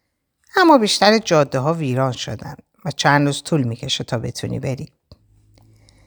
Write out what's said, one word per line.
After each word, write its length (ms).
اما 220
بیشتر 400
جاده‌ها 560
ویران 380
شدن 420
و 60
چند 360
روز 160
طول 200
می‌کشه 420
تا 140
بتونی 420
بری. 320